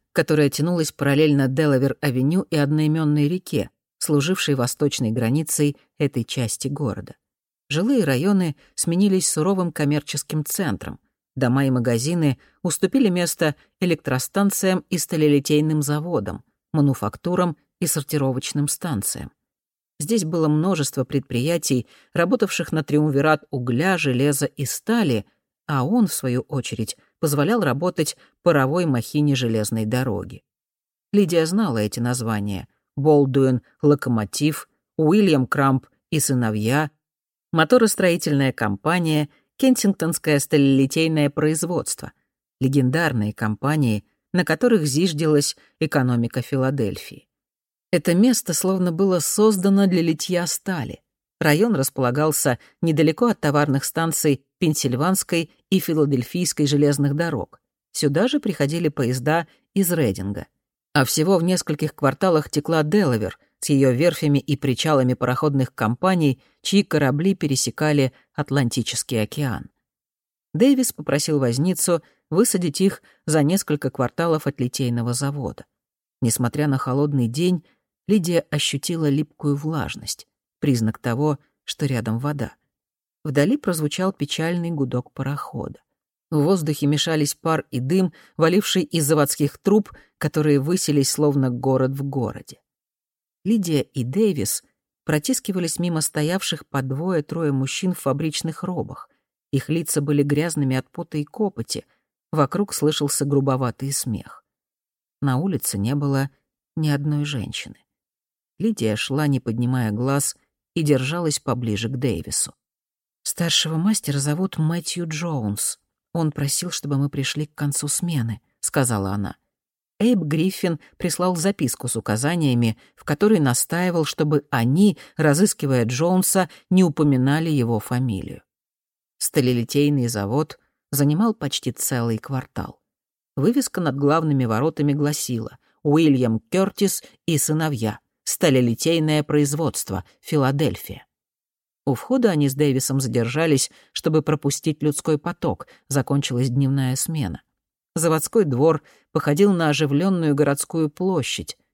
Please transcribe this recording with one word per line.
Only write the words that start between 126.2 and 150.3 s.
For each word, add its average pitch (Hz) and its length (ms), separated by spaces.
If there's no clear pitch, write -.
не 185 140
упоминали 147 640
его 120 300
фамилию. 123 640
Сталелитейный 127 920
завод 117 520
занимал 151 420
почти - 380
целый 117 460
квартал. - 640
Вывеска 233 460
над 143 160
главными 143 480
воротами 143 480
гласила: 135 640
«Уильям 139 580
Кертис 190 540
и 165 120
сыновья. 147 640
Сталелитейное 151 960
производство. 147 840
Филадельфия». 135 840
У 139 80
входа 233 380
они 147 160
с 131 80
Дэвисом 135 460
задержались, 131 680
чтобы 156 300
пропустить 151 600
людской 151 360
поток, 151 500
закончилась 135 600
дневная 131 460
смена. 135 460
Заводской 160 500
двор 147 360
походил 156 400
на 170 160
оживленную 151 680